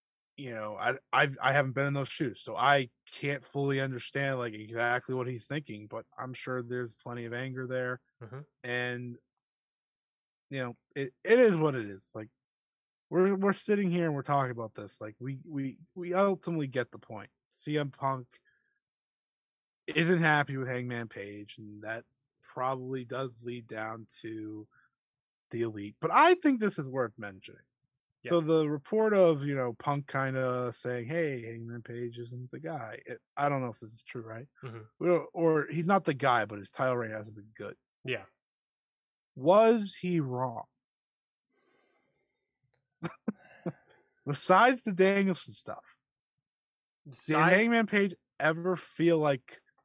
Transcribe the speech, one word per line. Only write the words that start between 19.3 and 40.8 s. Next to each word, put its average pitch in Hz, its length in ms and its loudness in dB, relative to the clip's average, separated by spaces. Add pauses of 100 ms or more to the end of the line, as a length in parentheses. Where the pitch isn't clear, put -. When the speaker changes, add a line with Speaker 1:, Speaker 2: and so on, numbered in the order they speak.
Speaker 1:
isn't 165 260 4
happy 147 360 2
with 131 120 -4
Hangman 123 400 -6
Page, 104 500 -12
and 107 240 -16
that 113 220 -8 (380)
probably 131 600 -4
does 123 380 -8
lead 120 240 -10
down 110 400 -8 (160)
to 107 440 -10 (840)
the 117 120 -4
Elite. 107 380 -6
But 156 120 0
I 320 220 8
think 285 260 2
this 208 180 0
is 135 100 -6
worth 127 300 -2
mentioning. 101 440 -14 (600)
Speaker 2:
Yeah. - 80 -6
Speaker 1:
So 170 100 4
the 156 280 2
report 214 460 0
of, 165 300 6
you 143 100 -2
know, 123 200 -2
Punk 143 340 -2
kinda 127 640 0
saying, 123 340 -6
"Hey, 147 400 -2
Hangman 117 360 -10
Page 120 360 -10
isn't 123 320 -12
the 135 100 -12
guy." 131 460 -10
It, 123 120 -12 (180)
I 143 120 2
don't 139 140 0
know 120 80 -4
if - 100 -14
this 110 120 -16
is 117 120 -18
true, 120 180 -12
right? 113 260 -14 (160)
Speaker 2:
Mm-hmm. 117 140 -12 (220)
Speaker 1:
We 175 80 0
don't, 156 260 2
or 160 360 2
he's 160 160 -4
not 196 180 4
the 156 100 0
guy, 123 320 4
but 107 120 -8
his 95 140 -12
title 131 240 0
reign 113 160 -4
hasn't 107 240 -10
been 107 200 -20
good. 101 200 -12 (280)
Speaker 2:
Yeah. 127 200 -6 (1120)
Speaker 1:
Was 208 580 6
he 175 260 0
wrong? 123 440 -2 (2500)